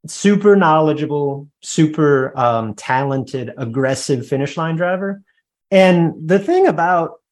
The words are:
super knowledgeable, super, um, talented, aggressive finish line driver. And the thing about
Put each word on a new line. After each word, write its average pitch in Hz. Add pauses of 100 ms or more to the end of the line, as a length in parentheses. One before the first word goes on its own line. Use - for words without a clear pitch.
super 202
knowledgeable, 151 (140)
super, 147
um, 117
talented, 131
aggressive 131
finish 139
line 165
driver. 185 (500)
And 175
the 185
thing 349
about 170 (100)